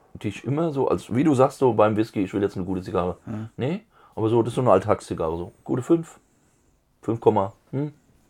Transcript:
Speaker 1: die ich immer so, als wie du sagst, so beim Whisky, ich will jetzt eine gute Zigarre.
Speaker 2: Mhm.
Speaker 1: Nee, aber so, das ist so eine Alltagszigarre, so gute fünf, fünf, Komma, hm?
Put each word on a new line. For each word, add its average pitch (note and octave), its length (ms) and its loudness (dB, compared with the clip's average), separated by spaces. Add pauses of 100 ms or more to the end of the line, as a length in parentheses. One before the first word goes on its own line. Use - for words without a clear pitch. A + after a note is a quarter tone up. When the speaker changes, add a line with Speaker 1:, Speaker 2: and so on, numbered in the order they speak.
(140)
Speaker 1:
die - 160 -8
ich - 160 -12
immer D3+ 260 -2
so, C3+ 160 0
als F#2 260 -2
wie C3+ 120 2
du D3+ 100 4
sagst, B2 220 4
so B2+ 160 2
beim G#2+ 240 4
Whisky, A2 260 -2
ich F2+ 100 -6
will G2 80 0
jetzt G2 140 -2
eine F#2 100 -6
gute F#2 160 -4
Zigarre. F2+ 440 -4
Speaker 2:
Mhm. A2 320 -10
Speaker 1:
Nee, D#3 260 -6 (320)
aber A2 140 -2
so, A#2 140 4
das A#2+ 80 -2
ist - 40 -8
so C3+ 60 0
eine B2 100 4
Alltagszigarre, F#2 680 0
so F2 160 -10 (100)
gute B2+ 180 -4
fünf, E3 380 -2 (840)
fünf, A2+ 180 -4
Komma, G2+ 340 2 (180)
hm? C#3+ 220 -6 (360)